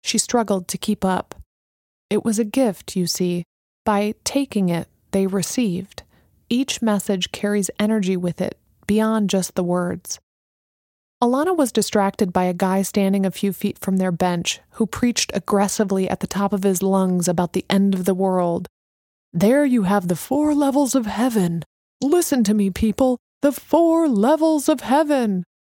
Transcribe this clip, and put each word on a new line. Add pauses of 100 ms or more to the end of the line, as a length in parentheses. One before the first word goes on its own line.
She
struggled
to
keep
up. (720)
It
was
a
gift,
you
see. (400)
By (100)
taking
it, (220)
they
received. (460)
Each
message
carries
energy
with
it, (300)
beyond
just
the
words. (1040)
Alana
was
distracted
by
a
guy
standing
a
few
feet
from
their
bench (100)
who
preached
aggressively
at
the
top
of
his
lungs
about
the
end
of
the
world. (680)
"There
you
have
the
four
levels
of
heaven. (380)
Listen
to
me,
people, (220)
the
four
levels
of
heaven." (200)